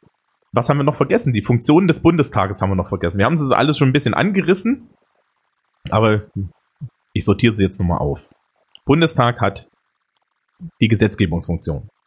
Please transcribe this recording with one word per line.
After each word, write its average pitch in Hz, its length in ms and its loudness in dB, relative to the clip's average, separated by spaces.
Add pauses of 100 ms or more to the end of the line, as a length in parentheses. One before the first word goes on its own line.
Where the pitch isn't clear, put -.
(520)
Was 120 180 -2
haben 143 80 2
wir 143 60 -2
noch 147 140 0
vergessen? 147 360 0
Die 104 100 0
Funktionen 151 440 2
des 165 140 0
Bundestages 127 600 0
haben 95 80 0
wir 98 60 0
noch 90 140 -2
vergessen. 90 280 -4
Wir 98 80 2
haben 156 120 0
sie 135 180 0
alles 139 220 2
schon 135 120 4
ein 127 40 0
bisschen 135 200 0
angerissen, 196 760 -2 (1000)
aber 107 340 2 (880)
ich - 120 -4
sortiere 110 280 2
sie 104 100 0
jetzt 92 160 -2
noch 90 80 0
mal 87 100 0
auf. 71 300 -6 (580)
Bundestag 135 560 0
hat 98 260 -4 (1120)
die 117 80 2
Gesetzgebungsfunktion, 90 1040 -2 (180)